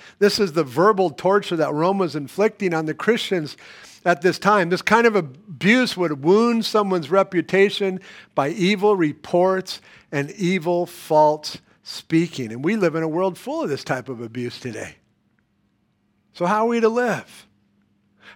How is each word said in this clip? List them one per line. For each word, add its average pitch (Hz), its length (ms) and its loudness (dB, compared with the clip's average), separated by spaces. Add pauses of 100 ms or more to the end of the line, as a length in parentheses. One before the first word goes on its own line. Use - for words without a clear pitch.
(200)
This 202 180 2
is 196 140 0
the 165 100 0
verbal 175 480 2
torture 185 460 0
that 147 160 0
Rome 175 260 0
was 165 160 -2
inflicting 185 580 -2
on 160 140 -2
the 156 80 -6
Christians 180 600 -2 (480)
at 175 180 2
this 180 160 2
time. 196 300 4
This 175 140 -2
kind 233 240 4
of 214 100 4
abuse 180 800 0
would 156 260 -4
wound 220 420 4
someone's 185 460 -2
reputation 190 880 0 (360)
by 143 140 0
evil 202 460 2
reports 180 840 0 (320)
and 143 200 -4
evil 175 540 -2
false 151 720 0 (240)
speaking. 160 720 -4
And 123 120 -10
we 208 120 0
live 170 180 0
in 160 80 -2
a 160 60 -4
world 180 280 -2
full 302 280 -8
of 190 40 -6
this 139 140 -6
type 131 260 -6
of 120 120 -12
abuse 120 400 -10
today. 110 360 -12 (1400)
So 175 120 -4
how 214 200 0
are - 20 0
we 233 120 0
to 220 80 4
live? 226 600 -4 (880)